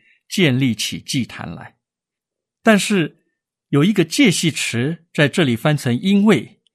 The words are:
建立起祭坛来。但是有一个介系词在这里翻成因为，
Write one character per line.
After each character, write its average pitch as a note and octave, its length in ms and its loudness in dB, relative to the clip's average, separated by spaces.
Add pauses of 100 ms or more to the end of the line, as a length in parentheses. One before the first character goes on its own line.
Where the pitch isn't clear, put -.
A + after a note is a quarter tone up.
(300)
建 C#3 300 0
立 B2+ 160 0
起 - 240 -8
祭 B2+ 260 -6
坛 - 240 -14
来。 - 280 -16 (840)
但 G#3+ 160 4
是 F#3 460 -4 (460)
有 C#3+ 140 2
一 G#3+ 100 2
个 F3+ 100 2
介 A#3 260 2
系 D#3+ 220 0
词 C3+ 600 -6
在 D3 160 2
这 F3+ 140 0
里 B2 120 0
翻 D3+ 220 0
成 B2 200 -2
因 G3+ 280 2
为， D3+ 340 0 (160)